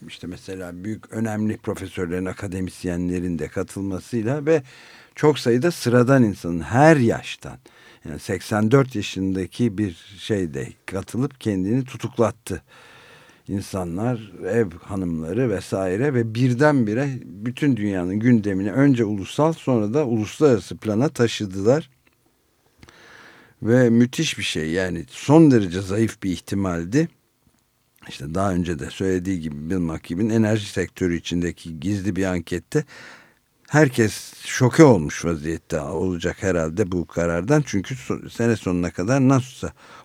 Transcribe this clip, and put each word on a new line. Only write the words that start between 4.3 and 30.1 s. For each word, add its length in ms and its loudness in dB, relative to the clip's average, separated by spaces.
ve 160 2
çok 240 4
sayıda 320 2
sıradan 520 4
insanın 380 0
her 360 6
yaştan, 640 -2
yani 140 -12
seksen 520 -2
dört 240 4
yaşındaki 840 -2
bir 160 -2
şeyde 500 -4
katılıp 540 -6
kendini 440 0
tutuklattı. 760 -4
İnsanlar, 840 -6
ev 260 0
hanımları 680 -4
vesaire 640 -2
ve 200 0
birdenbire 720 2
bütün 520 -2
dünyanın 420 -2
gündemini 540 2
önce 320 4
ulusal, 480 0
sonra 420 0
da 120 2
uluslararası 680 2
plana 320 0
taşıdılar. 840 0
Ve 280 4
müthiş 480 2
bir 40 -6
şey, 280 -4
yani 380 -4
son 420 6
derece 300 2
zayıf 420 -2
bir 80 -2
ihtimaldi. 760 -2
İşte 260 -10
daha 180 0
önce 260 -2
de 120 -10
söylediği 500 -2
gibi 300 -8
Bill 80 0
McKibben 500 -4